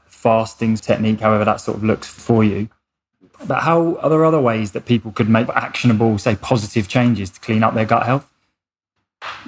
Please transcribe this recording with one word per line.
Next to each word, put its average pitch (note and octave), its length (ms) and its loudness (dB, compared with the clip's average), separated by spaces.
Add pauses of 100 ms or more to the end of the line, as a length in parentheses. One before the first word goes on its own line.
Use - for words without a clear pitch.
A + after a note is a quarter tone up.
fasting A2+ 720 0
technique, G#2+ 440 0
however G#2+ 260 2
that G#2+ 160 0
sort - 160 -6
of G#2 60 -6
looks - 240 -2
for - 360 2
you. G2+ 260 0 (760)
But B2+ 160 -2
how E3 360 2
are - 120 -2
there D#3 160 4
other D#3+ 160 2
ways A2 300 0
that - 140 -10
people A2+ 260 0
could G#2+ 180 -2
make A2+ 200 2
actionable, A2+ 680 0
say, G#2 180 0
positive G#2+ 520 -2
changes A#2 420 0
to - 100 -20
clean A2 220 -2
up A2+ 140 2
their A2 100 0
gut A2+ 220 0
health? C3+ 240 -2 (1160)